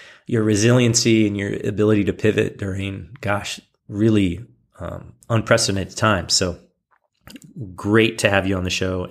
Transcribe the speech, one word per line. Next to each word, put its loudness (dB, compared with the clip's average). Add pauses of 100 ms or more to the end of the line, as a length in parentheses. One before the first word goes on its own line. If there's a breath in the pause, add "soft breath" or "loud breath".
(280 loud breath)
your 0
resiliency 4
and -2
your -4 (140)
ability 2
to 0
pivot -2
during, -8 (100)
gosh, -6 (300)
really, 2 (340)
um, -14 (160)
unprecedented 0
times. 0
So -2 (1160)
great 2
to 2
have 2
you 0
on -2
the -4
show -4